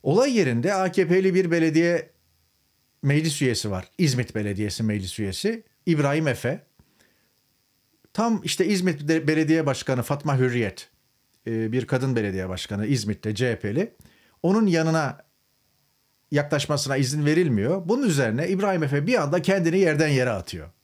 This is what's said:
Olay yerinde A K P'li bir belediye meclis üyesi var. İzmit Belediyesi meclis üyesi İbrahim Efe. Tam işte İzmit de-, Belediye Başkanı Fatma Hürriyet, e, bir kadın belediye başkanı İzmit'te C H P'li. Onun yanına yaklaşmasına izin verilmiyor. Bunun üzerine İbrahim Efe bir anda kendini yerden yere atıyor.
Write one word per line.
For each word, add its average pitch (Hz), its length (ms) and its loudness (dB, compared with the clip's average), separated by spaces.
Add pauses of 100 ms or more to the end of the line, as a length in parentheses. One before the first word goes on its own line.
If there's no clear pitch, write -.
Olay 233 340 2
yerinde 147 380 2
A 185 180 0
K 185 160 2
P'li 190 260 4
bir 180 160 2
belediye 165 600 2 (920)
meclis 147 400 0
üyesi 113 280 0
var. 92 180 -6 (100)
İzmit 127 360 0
Belediyesi 104 480 -4
meclis 104 360 -2
üyesi 190 460 -4 (220)
İbrahim 151 420 0
Efe. 131 380 -4 (1500)
Tam 226 320 0
işte 165 220 0
İzmit 180 420 0
de-, 160 200 2
Belediye 156 380 2
Başkanı 127 360 -2
Fatma 143 360 -2
Hürriyet, 120 520 -2 (560)
e, 113 260 -2
bir 123 140 -2
kadın 131 300 0
belediye 95 320 -2
başkanı 101 380 -6
İzmit'te 107 480 -2
C 120 180 -2
H 110 60 -6
P'li. 131 360 -4 (480)
Onun 208 240 2
yanına 160 640 0 (1000)
yaklaşmasına 143 680 0
izin 143 300 0
verilmiyor. 160 640 2
Bunun 247 200 0
üzerine 139 400 0
İbrahim 190 340 0
Efe 143 240 0
bir 226 160 2
anda 151 200 0
kendini 185 360 2
yerden 156 300 4
yere 127 220 2
atıyor. 87 380 -8 (160)